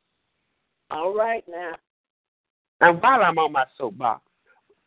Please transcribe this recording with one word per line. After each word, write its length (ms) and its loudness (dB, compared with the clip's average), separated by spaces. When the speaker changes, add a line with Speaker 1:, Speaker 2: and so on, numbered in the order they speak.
Speaker 1:
All 240 -6
right 360 -2
now. 260 -12
Speaker 2:
And 200 4
while 200 4
I'm 160 2
on 140 0
my 140 0
soapbox 460 -4